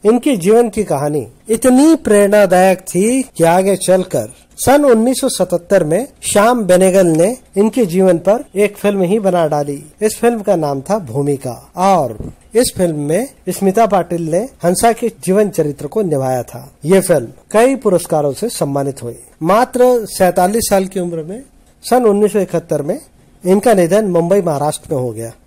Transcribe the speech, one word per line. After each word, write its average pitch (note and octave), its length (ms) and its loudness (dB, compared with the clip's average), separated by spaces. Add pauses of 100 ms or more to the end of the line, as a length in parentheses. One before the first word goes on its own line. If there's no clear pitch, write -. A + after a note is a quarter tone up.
इनके A#3+ 340 2
जीवन A3 320 2
की G#3+ 140 -4
कहानी D3 440 -4 (220)
इतनी C4 480 4
प्रेरणादायक G3 840 2
थी A3+ 460 -2
कि - 180 -2
आगे F#3+ 320 2
चलकर F3+ 520 -2 (300)
सन C#4+ 260 2
उन्नीस A#3+ 360 2
सौ C4+ 80 -2
सतहत्तर F3+ 540 0
में F3+ 240 -2 (160)
श्याम A3+ 400 2
बेनेगल F#3 460 4
ने E3 180 2 (300)
इनके G#3+ 280 2
जीवन F3+ 340 2
पर G3+ 240 0 (120)
एक G3+ 220 -2
फिल्म G3 260 -2
ही F#3+ 160 0
बना F3+ 280 0
डाली। D3 360 -4 (180)
इस G#3+ 160 -2
फिल्म A#3 240 -2
का G3 140 0
नाम C#3+ 260 -4
था G3+ 200 -4
भूमिका C3+ 520 -4 (240)
और E3+ 400 0 (380)
इस B3 220 0
फिल्म E3+ 220 -2
में E3 280 -2 (220)
स्मिता G3 380 0
पाटिल E3+ 440 -2
ने F3 100 0 (220)
हंसा F#3 300 2
के A3 180 -4 (140)
जीवन G3 240 0
चरित्र D3 380 -4
को G#3+ 160 -4
निभाया C3 400 -2
था। - 240 -16 (180)
ये F#3 160 2
फिल्म D#3 260 0 (240)
कई B3+ 260 2
पुरस्कारों D#3+ 560 -2
से A3 160 -6
सम्मानित C#3 540 -6
हुई। A#2 140 -12 (260)
मात्र B3 500 2 (140)
सैतालीस F#3 640 0
साल F#3+ 160 0
की F#3+ 140 -8
उम्र E3+ 240 -6
में G3 180 -14 (420)
सन B3 220 0
उन्नीस G3+ 280 2
सौ G#3+ 80 0
इकहत्तर E3 400 -4
में F3+ 180 -6 (440)
इनका G3+ 320 2
निधन F#3+ 320 2
मुंबई F3 340 0
महाराष्ट्र D3+ 520 -4
में C3 80 -2
हो B2 100 -6
गया। A2+ 220 -12 (140)